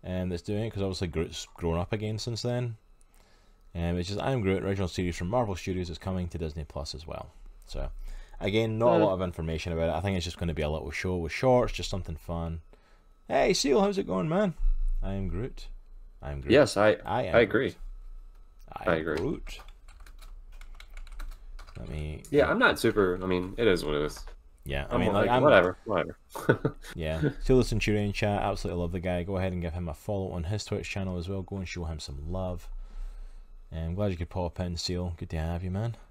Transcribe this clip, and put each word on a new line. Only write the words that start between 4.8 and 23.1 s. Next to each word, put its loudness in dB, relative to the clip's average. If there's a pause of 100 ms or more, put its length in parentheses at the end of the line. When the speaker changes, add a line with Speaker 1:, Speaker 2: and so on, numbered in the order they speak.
Speaker 1:
series -2
from -4
Marvel 0
Studios, -4
is -6
coming -4
to -8
Disney -4
Plus -8
as -12
well." -10 (340)
So, -4 (500)
again, 2
not 6
a 6
Speaker 2:
Uh. 6
Speaker 1:
lot 4
of 0
information -2
about 2
it. 2
I 0
think 0
it's -2
just -8
gonna -2
be -2
a 0
little -4
show -2
with -2
shorts, 4
just -4
something -6
fun. -6 (680)
Hey, 4
Seal, 4
how's 2
it -2
going, 0
man? 2 (480)
I -2
am 0
Groot. -6 (540)
I -8
am -6
Groot. 2
Speaker 2:
Yes, 8
I, 6
Speaker 1:
I 0
am -4
Speaker 2:
I 10
agree. 4
Speaker 1:
Groot. -12 (960)
I 0
Speaker 2:
I 6
Speaker 1:
am 0
Speaker 2:
agree. -2
Speaker 1:
Groot. -4 (2250)
Let -8
me -4
Speaker 2:
Yeah, 6
Speaker 1:
get 2
Speaker 2:
I'm 2
not 6
super, 4